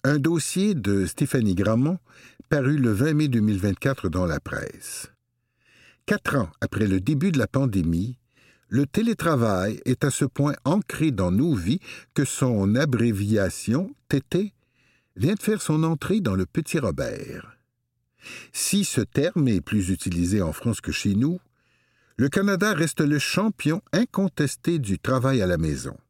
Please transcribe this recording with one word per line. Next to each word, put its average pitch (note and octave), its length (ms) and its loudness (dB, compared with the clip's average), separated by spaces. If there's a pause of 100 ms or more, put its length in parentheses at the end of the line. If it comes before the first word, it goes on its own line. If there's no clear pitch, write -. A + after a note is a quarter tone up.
Un C#3+ 160 4
dossier E3+ 540 0
de G2 320 0
Stéphanie A2 500 0
Gramont, A#2+ 420 0 (500)
paru C#3+ 300 2
le B2 140 2
vingt C#3 220 2
mai D3+ 120 2
deux A#2+ 140 2
mille G#2 180 2
vingt-quatre G2+ 500 -2
dans F2+ 160 0
La D#2 140 -2
Presse. - 720 -10 (960)
Quatre - 300 0
ans A2 120 0 (120)
après G2+ 260 -2
le F#2+ 140 2
début D3+ 320 0
de D3 80 0
la A2+ 80 0
pandémie, G2 680 0 (520)
le C#3 180 0
télétravail A#2 1000 0
est B2+ 200 0
à C#3+ 60 2
ce - 140 -2
point C#3+ 300 0 (100)
ancré F3+ 460 0
dans F#2 220 0
nos C#3 220 2
vies G2+ 260 0 (340)
que D#3+ 100 2
son G#2+ 500 2
abréviation, A#2 1160 0 (160)
T C#3 120 2
T, F#3+ 340 -4 (640)
vient D#3 180 2
de - 80 -6
faire G#3+ 200 0
son D#3 200 0
entrée E3 380 0
dans A#2+ 140 0
le F#2+ 120 0
Petit - 320 -4
Robert. - 760 -6 (960)
Si - 320 0
ce - 160 0
terme C#3+ 460 0
est G2+ 140 2
plus F#2 300 -2
utilisé F#2 520 0
en D#2+ 100 -2
France - 280 -4
que - 100 -8
chez G2 240 0
nous, D3 260 0 (760)
le C3 120 2
Canada G3 440 2
reste E3 280 -2
le D3 200 2
champion F#3+ 640 0 (100)
incontesté F3 880 0
du G2 180 -2
travail B2+ 440 2
à F#2 40 2
la F2+ 120 2
maison. D#2 380 -4 (140)